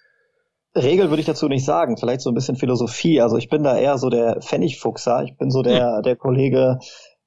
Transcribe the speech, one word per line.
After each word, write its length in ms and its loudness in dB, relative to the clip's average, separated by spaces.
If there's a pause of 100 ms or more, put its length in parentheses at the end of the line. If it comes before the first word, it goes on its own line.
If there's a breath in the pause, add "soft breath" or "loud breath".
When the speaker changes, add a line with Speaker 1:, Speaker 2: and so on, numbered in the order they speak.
(760)
Speaker 1:
Regel 340 2
würde 120 0
ich 60 -6
dazu 200 -2
nicht 180 -2
sagen, 320 0
vielleicht 240 -2
so 80 -4
ein 60 0
bisschen 200 -2
Philosophie. 680 0
Also 160 2
ich 120 -6
bin 140 0
da 140 2
eher 200 2
so 120 -2
der 300 0
Pfennigfuchser. 840 -2
Ich 120 -10
bin 140 -4
so 140 0
der, 340 2
Speaker 2:
Hm. 60 -2
Speaker 1:
der 120 0
Kollege, 600 2 (500 loud breath)